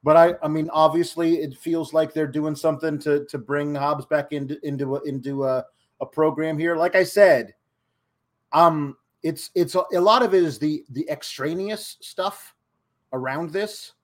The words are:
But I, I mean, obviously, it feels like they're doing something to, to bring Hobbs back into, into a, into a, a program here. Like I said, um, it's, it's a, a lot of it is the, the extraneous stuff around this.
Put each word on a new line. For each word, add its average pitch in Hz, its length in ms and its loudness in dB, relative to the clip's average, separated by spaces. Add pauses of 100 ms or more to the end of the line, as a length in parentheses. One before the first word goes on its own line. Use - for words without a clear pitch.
But 151 140 6
I, 170 260 8
I 156 40 -2
mean, 156 240 -2
obviously, 165 640 2
it 139 200 -8
feels 165 360 -4
like 156 200 0
they're 156 140 0
doing 151 280 -4
something 151 440 -2
to, 143 260 0
to 147 140 -12
bring 147 340 -4
Hobbs 143 320 -2
back 147 280 -2
into, 143 320 -8
into 139 320 -4
a, 139 60 -6
into 139 420 -6
a, 127 200 -2 (360)
a 139 40 -6
program 156 540 -2
here. 170 160 0
Like 175 200 0
I 190 80 6
said, 156 520 4 (960)
um, 156 440 4 (280)
it's, 160 320 -6
it's 175 180 0
a, 185 100 0 (120)
a 175 40 2
lot 214 220 6
of 190 140 2
it 180 80 6
is 151 160 -4
the, 151 320 -4
the 143 180 -8
extraneous 175 920 -8
stuff - 520 -8 (600)
around 135 380 -6
this. 208 420 -8 (100)